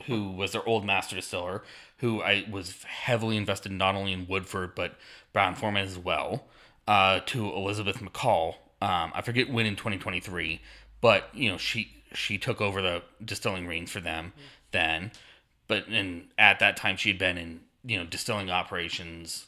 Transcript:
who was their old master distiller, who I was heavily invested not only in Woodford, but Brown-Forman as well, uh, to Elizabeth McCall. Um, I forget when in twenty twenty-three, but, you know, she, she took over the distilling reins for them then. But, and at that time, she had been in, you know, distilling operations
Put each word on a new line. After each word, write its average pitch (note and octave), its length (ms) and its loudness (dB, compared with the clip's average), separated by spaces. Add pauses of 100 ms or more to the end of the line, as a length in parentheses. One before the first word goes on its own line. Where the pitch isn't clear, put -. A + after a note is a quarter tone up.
who G#2+ 280 -2
was F#2+ 180 -4
their A2+ 180 -2
old G#2+ 160 2
master G2 300 -2
distiller, F#2 480 -6 (340)
who A2+ 240 0
I G2 260 4
was G2 360 -8
heavily A2 540 0
invested G2 340 -2
not F#2+ 240 2
only G2 180 -2
in F#2 140 -4
Woodford, F#2 480 -4
but F2+ 180 -4 (380)
Brown-Forman G2+ 520 2
as F#2+ 140 -6
well, F2 480 -2 (420)
uh, F#2+ 380 8
to G#2+ 260 -2
Elizabeth G2+ 500 -2
McCall. F2+ 560 0 (240)
Um, F2 340 0
I F2+ 60 -2
forget A#2+ 280 0
when A2+ 160 2
in G2+ 120 -2
twenty G2+ 200 -4
twenty-three, F2 600 -6 (400)
but, G#2+ 340 6
you A#2 160 0
know, F2 80 0
she, - 320 -4 (240)
she - 240 -2
took A#2 220 -2
over G2 220 0
the F2 200 0 (220)
distilling F#2+ 420 -4
reins E2+ 240 -6
for G2 120 -8
them E2 320 -6 (380)
then. E2+ 420 0 (560)
But, G2+ 180 0
and F#2+ 400 -4 (100)
at G2+ 220 8
that G2+ 160 4
time, F#2+ 220 -2
she - 100 0
had F#2+ 100 0
been F2+ 200 0
in, E2 240 -10 (240)
you A2+ 120 -2
know, F2 60 -4
distilling F#2+ 480 -4
operations E2+ 960 -4